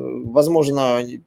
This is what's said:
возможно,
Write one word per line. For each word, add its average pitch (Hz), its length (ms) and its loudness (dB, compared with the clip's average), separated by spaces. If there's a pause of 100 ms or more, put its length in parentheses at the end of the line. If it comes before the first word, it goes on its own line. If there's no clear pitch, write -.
(260)
возможно, 139 760 2 (240)